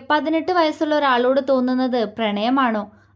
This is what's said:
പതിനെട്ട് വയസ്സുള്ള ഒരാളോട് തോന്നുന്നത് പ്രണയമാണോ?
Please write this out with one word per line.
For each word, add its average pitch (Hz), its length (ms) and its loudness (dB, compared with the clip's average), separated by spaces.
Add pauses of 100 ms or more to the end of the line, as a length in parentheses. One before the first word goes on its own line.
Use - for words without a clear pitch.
പതിനെട്ട് 311 460 0
വയസ്സുള്ള 311 440 0
ഒരാളോട് 262 520 2
തോന്നുന്നത് 254 540 0 (100)
പ്രണയമാണോ? 220 720 0 (320)